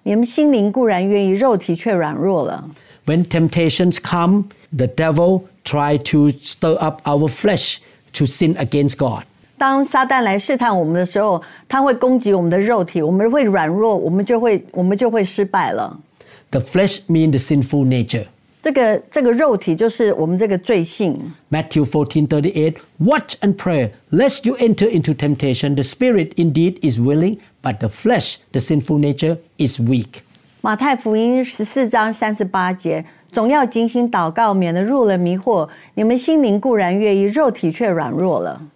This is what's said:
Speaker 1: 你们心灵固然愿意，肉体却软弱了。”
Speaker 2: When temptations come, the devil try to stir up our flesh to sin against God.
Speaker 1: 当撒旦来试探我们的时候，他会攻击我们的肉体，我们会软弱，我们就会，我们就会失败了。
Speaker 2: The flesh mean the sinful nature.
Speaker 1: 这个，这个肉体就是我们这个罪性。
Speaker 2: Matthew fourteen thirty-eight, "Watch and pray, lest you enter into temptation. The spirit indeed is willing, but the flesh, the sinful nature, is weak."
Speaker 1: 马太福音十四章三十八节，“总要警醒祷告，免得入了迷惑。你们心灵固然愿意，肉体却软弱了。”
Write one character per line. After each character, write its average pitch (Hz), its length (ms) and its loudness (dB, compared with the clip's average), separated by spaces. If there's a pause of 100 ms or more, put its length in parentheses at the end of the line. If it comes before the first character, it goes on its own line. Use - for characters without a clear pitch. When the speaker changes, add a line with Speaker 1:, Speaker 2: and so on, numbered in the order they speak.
Speaker 1:
你 202 100 -2
们 233 100 2
心 302 260 0
灵 208 200 2
固 247 160 0
然 190 200 0
愿 202 160 2
意， 190 100 2
肉 220 240 2
体 170 180 -4
却 208 180 -4
软 156 220 -2
弱 170 320 -2
了。” - 180 -8 (420)
Speaker 2:
When 165 180 2
temptations 170 800 0
come, 180 440 0 (300)
the 127 100 2
devil 165 560 2 (220)
try 147 320 0 (140)
to 147 200 4 (120)
stir - 340 -2
up 156 320 -4
our 147 200 2
flesh - 480 -2 (380)
to 151 100 0
sin 165 320 0
against 143 400 -2
God. 120 260 -2 (340)
Speaker 1:
当 269 280 0
撒 262 200 0
旦 254 180 2
来 202 140 0
试 208 200 -2
探 233 200 0
我 170 80 2
们 156 80 -2
的 180 140 0
时 196 140 -2
候， 196 200 0 (280)
他 269 120 0
会 269 140 2
攻 254 240 2
击 208 160 0
我 180 80 2
们 165 80 0
的 180 80 2
肉 208 240 2
体， 170 180 -4
我 156 120 0
们 208 180 2
会 277 140 2
软 185 240 2
弱， 208 280 0
我 160 140 -2
们 196 140 0
就 233 160 0
会， 226 220 0 (100)
我 180 100 -2
们 196 160 0
就 254 100 0
会 220 140 0
失 196 220 -2
败 180 260 -2
了。 - 260 -6 (540)
Speaker 2:
The 139 100 0
flesh 190 480 0
mean 160 220 4
the 139 80 2
sinful 139 480 0
nature. 120 400 -2 (340)
Speaker 1:
这 311 120 -2
个， 233 360 2
这 294 140 -2
个 247 80 4
肉 247 260 2
体 170 200 -2
就 226 120 0
是 220 260 0
我 156 120 -2
们 175 100 0
这 214 120 0
个 190 100 0
罪 185 240 0
性。 165 500 -4 (160)
Speaker 2:
Matthew 156 360 0
fourteen 151 420 0
thirty-eight, 156 480 0 (240)
"Watch 240 420 0
and 202 140 0
pray, 147 360 -2 (200)
lest 233 340 2
you 247 120 0
enter 226 340 2
into 156 240 0
temptation. 143 640 -2
The 135 80 0
spirit 233 500 0
indeed 165 480 2
is 120 160 0
willing, 156 400 2 (240)
but 113 160 -4
the 113 100 -4
flesh, - 500 -2 (120)
the - 80 -2
sinful 147 400 0
nature, 147 400 0 (200)
is 135 200 -2
weak." 120 460 -2 (400)
Speaker 1:
马 214 80 0
太 254 220 0
福 226 200 -2
音 240 280 0
十 233 200 -6
四 247 240 -2
章 220 240 0
三 214 220 -4
十 202 100 -4
八 185 280 -2
节 160 320 -6 (260)
，“总 233 180 0
要 285 160 2
警 233 240 -2
醒 240 220 -2
祷 175 180 0
告， 208 240 0
免 175 220 0
得 185 80 0
入 247 220 0
了 196 120 2
迷 180 220 0
惑。 185 300 0 (260)
你 208 80 -2
们 240 160 2
心 311 240 2
灵 208 180 2
固 254 140 0
然 185 240 0
愿 208 180 2
意， 196 60 2
肉 240 260 2
体 185 220 -2
却 226 180 -2
软 156 220 -2
弱 160 300 0
了。” 82 200 -6 (160)